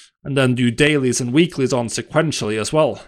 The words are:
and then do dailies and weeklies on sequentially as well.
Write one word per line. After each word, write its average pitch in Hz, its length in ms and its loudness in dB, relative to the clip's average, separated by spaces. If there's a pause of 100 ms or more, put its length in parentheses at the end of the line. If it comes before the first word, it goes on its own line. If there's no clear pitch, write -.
(220)
and 139 140 -6
then 127 180 2
do 120 160 2
dailies 135 500 2
and 123 120 -6
weeklies 139 400 2
on 120 140 0
sequentially 117 760 -2
as 104 120 -6
well. 151 360 0